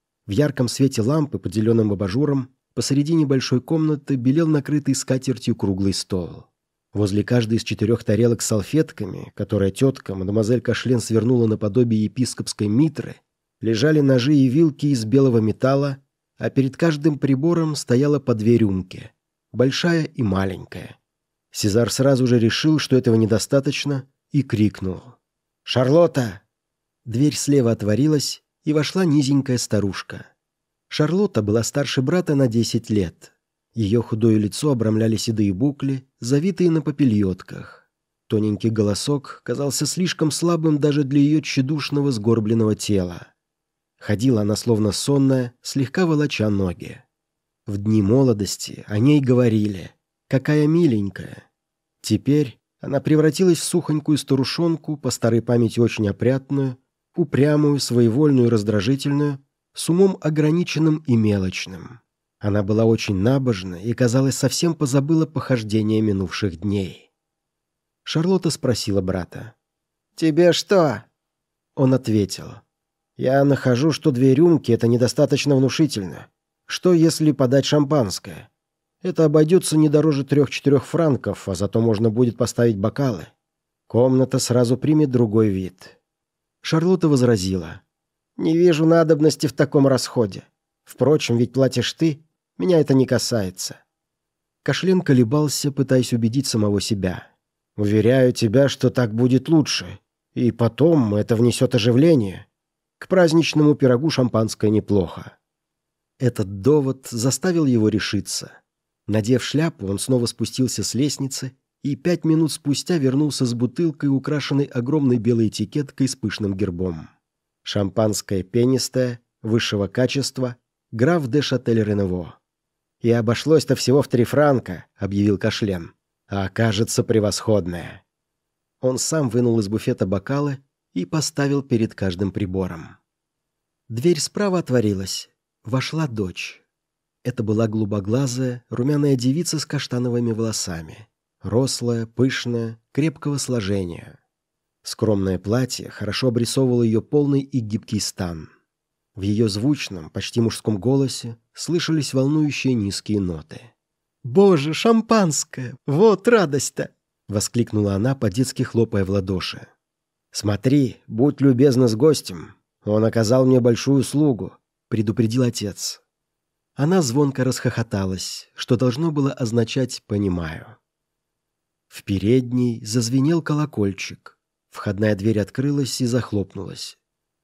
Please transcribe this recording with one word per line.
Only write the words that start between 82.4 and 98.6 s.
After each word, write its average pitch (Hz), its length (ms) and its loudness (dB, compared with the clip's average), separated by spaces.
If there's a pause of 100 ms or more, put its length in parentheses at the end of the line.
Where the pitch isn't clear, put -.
бокалы. 107 520 -4 (580)
Комната 131 540 2
сразу 123 360 2
примет 151 340 2
другой 113 380 2
вид". - 520 -8 (600)
Шарлотта 170 480 2
возразила: 95 720 2 (540)
"Не 165 200 0
вижу 170 280 4
надобности 160 600 4
в 143 60 -4
таком 139 340 2
расходе. 120 580 0 (400)
Впрочем, - 520 0
ведь 117 160 0
платишь 127 400 0
ты, 156 320 -2 (340)
меня 180 220 2
это 143 140 2
не 131 120 4
касается". 107 680 -4 (840)
Кашлен 180 400 0
колебался, 139 680 2
пытаясь 131 440 0
убедить 117 320 -2
самого 104 340 0
себя. 92 480 -4 (480)
"Уверяю 110 560 4
тебя, 123 360 2